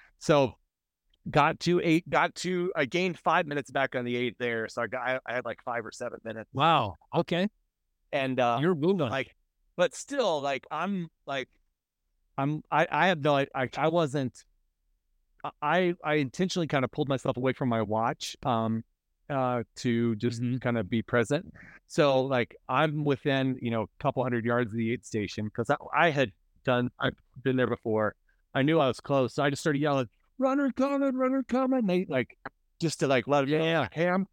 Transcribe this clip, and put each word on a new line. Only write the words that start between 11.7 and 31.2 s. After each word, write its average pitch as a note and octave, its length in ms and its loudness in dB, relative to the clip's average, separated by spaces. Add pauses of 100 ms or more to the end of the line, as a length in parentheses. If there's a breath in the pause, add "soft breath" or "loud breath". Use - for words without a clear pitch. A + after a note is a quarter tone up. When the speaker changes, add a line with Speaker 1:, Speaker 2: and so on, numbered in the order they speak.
Speaker 1:
I'm, D3 340 -2
I, D#3+ 200 4
I D#3 160 2
have F3 140 2
no, C#3+ 160 4
I, C#3 180 2
I, C3 220 0
I C#3+ 120 2
wasn't, D3 540 -2 (1000)
I, D3 80 -6 (100)
I, F3 320 2 (100)
I D3+ 120 0
intentionally D#3 520 -2
kind C3 180 0
of A2+ 60 -4
pulled C#3 180 -2
myself C3+ 280 -2
away B2+ 160 0
from C3 160 -2
my A2+ 120 2
watch, A2 540 -2 (100)
um, A2+ 380 0 (460)
uh, B2+ 340 0 (140)
to A#2 400 0
just A#2 240 -2
Speaker 2:
Mm-hmm. B2 200 -2
Speaker 1:
kind A#2+ 160 0
of G2 120 -2
be A2+ 120 0
present. B2 520 0 (340 loud breath)
So, C#3 360 2
like, B2+ 320 -2 (140)
I'm D3 360 0
within, C3+ 560 0
you A#2+ 100 -2
know, A2+ 120 0
a - 40 -8 (160)
couple C3 200 0
hundred A#2+ 220 -2
yards A#2+ 260 0
of A2+ 60 -6
the A2+ 160 0
aid A#2 120 -10
station G#2+ 440 -4
'cause - 200 -4
I, C#3+ 80 2 (160)
I E3 180 4
had C3+ 200 0 (320)
done, B2 360 0
I've C3 160 -2 (280)
been C3 140 0
there B2 100 2
before. G#2+ 480 -2 (380)
I C#3 100 0
knew D#3 160 4
I C#3 80 4
was A#2 140 -2
close. C3+ 340 0
So D3 80 0
I C#3+ 60 4
just C#3 120 -4
started C#3+ 200 0
yelling, C#3 280 0 (280)
"Runner C4+ 340 2
coming, C#4 440 0
runner C4 280 0